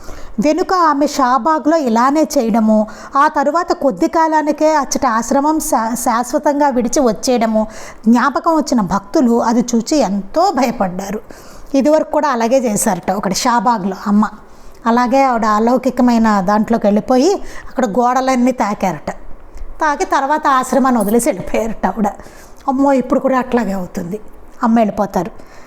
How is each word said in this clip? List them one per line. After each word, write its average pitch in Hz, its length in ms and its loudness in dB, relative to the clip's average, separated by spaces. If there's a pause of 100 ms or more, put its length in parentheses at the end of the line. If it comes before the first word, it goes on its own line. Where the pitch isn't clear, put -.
(400)
వెనుక 311 340 0
ఆమె 302 320 2
షాబాగ్లో 277 720 2
ఇలానే 277 520 2 (100)
చేయడము, 220 480 2 (300)
ఆ 294 120 4
తరువాత 302 440 0
కొద్ది 294 360 0
కాలానికే 311 640 2
అచ్చట 277 320 -2
ఆశ్రమం 277 540 0
శా-, 226 340 -2
శాశ్వతంగా 285 720 0
విడిచి 247 320 0
వచ్చేయడము 220 640 0 (420)
జ్ఞాపకం 285 480 2
వచ్చిన 254 240 2
భక్తులు 233 640 0
అది 233 220 2 (100)
చూచి 233 220 0
ఎంతో 233 540 0
భయపడ్డారు. 202 680 -4 (540)
ఇదివరకు 302 360 2
కూడా 294 180 0
అలాగే 240 300 0
చేశారట 208 520 -2
ఒకటి 190 240 -2
షాబాగ్లో 226 640 0 (100)
అమ్మ. 208 220 2 (580)
అలాగే 240 360 2
ఆవిడ 233 240 2
అలౌకికమైన 233 920 2
దాంట్లోకి 214 460 0
వెళ్ళిపోయి 254 480 2 (340)
అక్కడ 262 180 -4
గోడలన్నీ 247 640 2
తాకారట. 202 640 -4 (640)
తాకి 302 240 0
తర్వాత 302 420 0
ఆశ్రమాన్ని 254 540 2
వదిలేసి 220 280 2
వెళ్ళిపోయారట 214 580 -4
ఆవిడ. 202 220 -2 (600)
అమ్మో, 277 240 2
ఇప్పుడు 269 280 2
కూడా 262 180 0
అట్లాగే 240 340 -2
అవుతుంది, 185 480 -6 (420)
అమ్మ 233 160 4
వెళ్ళిపోతారు 202 520 -2 (360)